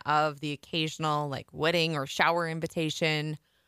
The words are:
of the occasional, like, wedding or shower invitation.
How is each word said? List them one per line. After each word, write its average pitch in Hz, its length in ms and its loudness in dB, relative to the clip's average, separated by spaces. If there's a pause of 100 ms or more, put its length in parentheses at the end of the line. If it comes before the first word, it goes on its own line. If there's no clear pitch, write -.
of 151 340 2
the 147 140 -4
occasional, 151 760 -2
like, - 220 -8
wedding 160 440 2
or 139 120 -2
shower 170 400 2
invitation. 156 920 0 (300)